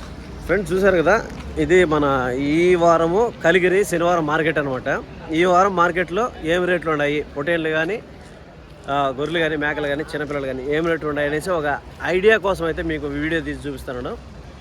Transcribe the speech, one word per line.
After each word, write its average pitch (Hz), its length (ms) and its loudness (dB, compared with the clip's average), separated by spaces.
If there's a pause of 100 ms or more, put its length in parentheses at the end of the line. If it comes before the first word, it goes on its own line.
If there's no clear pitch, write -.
(460)
ఫ్రెండ్స్ 170 280 -2
చూశారు 190 280 4
కదా, 175 140 4 (480)
ఇది 180 300 4
మన 147 120 2 (320)
ఈ 165 460 2
వారము 170 500 4 (100)
కలిగిరి 175 360 4 (100)
శనివారం 170 420 2
మార్కెట్ 156 300 0
అనమాట. 135 280 -4 (500)
ఈ - 20 4 (100)
వారం 190 300 6
మార్కెట్లో 175 420 0 (300)
ఏం 180 160 2
రేట్లు 160 260 0
ఉన్నాయి, 147 240 0 (160)
పొటేన్లు 165 340 -2
కానీ, 165 280 -2 (920)
ఆ, 139 40 0 (220)
గొర్రెలు 151 260 -2
కానీ, 156 200 0
మేకలు 147 280 -2
కానీ, 147 200 -2
చిన్నపిల్లలు 143 400 -6
కానీ 127 120 -6 (120)
ఏం 165 160 0
రేట్లు 151 200 -2
ఉన్నాయి 147 180 0
అనేసి 151 200 -2 (100)
ఒక 147 200 -2 (360)
ఐడియా 214 300 6
కోసం 165 240 0
అయితే 156 120 -4 (100)
మీకు 147 160 -4
వీడియో 151 400 -2
తీసి 139 200 -8
చూపిస్తున్నాను. 131 460 -8 (480)